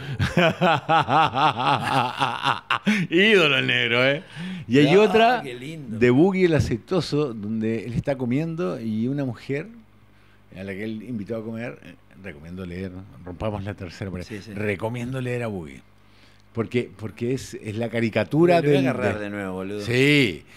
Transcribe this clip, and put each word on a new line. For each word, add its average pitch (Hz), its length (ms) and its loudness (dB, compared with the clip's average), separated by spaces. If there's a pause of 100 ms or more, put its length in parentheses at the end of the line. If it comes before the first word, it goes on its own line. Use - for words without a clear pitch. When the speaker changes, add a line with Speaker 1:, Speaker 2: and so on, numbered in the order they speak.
(200)
Speaker 1:
<laughs> 139 3000 0
Ídolo 175 480 6
el 131 80 0
negro, 123 400 2
¿eh? 143 160 0 (460)
Y 120 100 6
hay 147 160 6
Speaker 2:
Ah, 196 60 8
Speaker 1:
otra 226 420 6
Speaker 2:
qué 131 120 -10
lindo. 127 440 -12
Speaker 1:
de 123 120 6
Buggy 185 340 6
el 165 100 4
Aceitoso, 143 800 -2
donde 110 500 -4
él 117 100 -8
está 139 220 -2
comiendo 160 640 -4
y 113 280 -2
una 143 160 -2
mujer 135 440 -8 (920)
a 95 60 -10
la 98 80 -10
que 95 120 -8
él 110 180 -8
invitó 110 340 -8
a 110 80 -10
comer, 113 400 -10
eh, 85 100 -20 (280)
recomiendo 90 440 -12
leer, 90 260 -10 (320)
rompamos 101 400 -6
la 101 100 -8
tercera 95 360 -10
pared. 90 140 -8
Speaker 2:
Sí, 104 180 -12
sí. 107 100 -16
Speaker 1:
Recomiendo 113 680 -4
leer 123 240 -4
a - 20 -4
Boogie. 80 360 -10 (720)
Porque, 113 440 -2
porque 113 360 -6
es, 127 220 -8
es 104 220 -10
la 117 120 -4
caricatura 117 680 2
Speaker 2:
Lo 170 100 2
voy 147 40 4
a - 100 6
Speaker 1:
del, 131 80 2
Speaker 2:
agarrar 123 300 -2
Speaker 1:
de 104 60 -8
Speaker 2:
de 101 60 -8
nuevo, 101 240 -6
boludo. 95 280 -6
Speaker 1:
Sí, 123 600 2 (140)